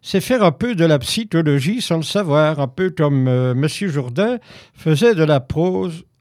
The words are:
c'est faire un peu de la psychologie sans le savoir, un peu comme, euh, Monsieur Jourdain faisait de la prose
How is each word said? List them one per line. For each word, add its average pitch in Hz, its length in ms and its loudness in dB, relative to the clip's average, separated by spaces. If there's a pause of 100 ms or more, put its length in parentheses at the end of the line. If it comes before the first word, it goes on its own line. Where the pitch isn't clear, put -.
c'est - 180 -2
faire 247 220 0
un 175 80 6
peu 233 240 -4
de 170 100 2
la 151 140 4
psychologie 165 800 -2
sans 165 180 -2
le 160 40 -4
savoir, 156 560 0
un 139 80 -2
peu 185 240 -4
comme, 139 380 0
euh, 127 260 0
Monsieur 156 340 -2
Jourdain 147 500 -2 (360)
faisait 160 400 2
de 160 80 2
la 151 160 4
prose 175 640 -4 (160)